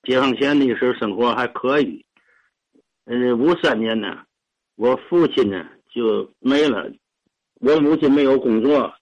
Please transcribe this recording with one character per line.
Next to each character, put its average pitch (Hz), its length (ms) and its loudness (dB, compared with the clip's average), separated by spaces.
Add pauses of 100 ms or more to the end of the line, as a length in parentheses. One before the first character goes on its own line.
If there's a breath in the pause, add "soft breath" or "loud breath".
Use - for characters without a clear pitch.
解 127 140 0
放 131 200 0
前 139 200 0
那 139 80 4 (120)
时 127 80 0
候 123 80 2
生 107 200 -4
活 117 220 0
还 123 120 -4
可 139 340 -2
以。 - 240 -6 (960)
呃， 123 320 -2
五 143 260 2
三 135 160 0
年 113 220 -2
呢， 98 200 -10 (580)
我 127 200 0 (120)
父 170 180 2
亲 113 240 0
呢 87 140 -8 (280)
就 110 460 -2
没 143 300 0
了， 98 200 -6 (720)
我 139 220 2
母 147 160 2
亲 156 120 2
没 143 140 4
有 135 160 4
工 113 240 0
作 131 260 2 (120)